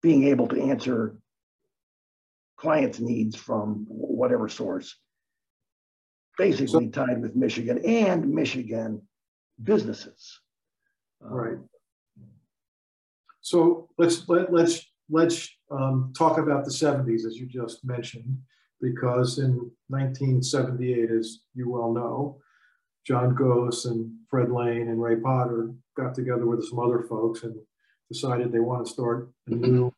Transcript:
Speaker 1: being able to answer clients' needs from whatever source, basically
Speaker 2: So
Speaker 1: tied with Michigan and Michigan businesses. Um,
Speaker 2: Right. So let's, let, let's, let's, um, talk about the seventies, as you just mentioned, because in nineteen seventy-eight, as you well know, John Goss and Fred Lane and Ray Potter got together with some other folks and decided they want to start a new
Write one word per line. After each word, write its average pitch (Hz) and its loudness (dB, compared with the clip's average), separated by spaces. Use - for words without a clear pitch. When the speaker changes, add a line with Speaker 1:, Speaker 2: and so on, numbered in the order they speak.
Speaker 1:
being 151 6
able 123 4
to - -2
answer 123 -2
clients' 143 2
needs 110 0
from 104 -4
whatever 123 0
source, - -6
basically 123 4
Speaker 2:
So 131 -2
Speaker 1:
tied 120 -2
with 113 -6
Michigan 123 0
and 190 2
Michigan 113 -4
businesses. - -2
Um, 113 -12
Speaker 2:
Right. 113 -6
So 170 2
let's, 170 2
let, 175 2
let's, 170 4
let's, 165 2
um, 135 0
talk 156 4
about 143 0
the 143 -6
seventies, 123 0
as 113 -8
you 127 -10
just 123 -10
mentioned, 123 -8
because 127 0
in 127 0
nineteen 131 0
seventy-eight, 123 0
as 110 -2
you 123 -6
well 117 -2
know, 123 -4
John 127 2
Goss 123 2
and 113 -4
Fred 120 2
Lane 120 -2
and 113 -2
Ray 117 2
Potter 120 0
got 127 -4
together 123 -2
with 117 0
some 120 -6
other 120 2
folks 113 -2
and 110 -10
decided 123 -2
they 113 2
want 120 0
to - -10
start 120 -4
a 113 -2
new 127 4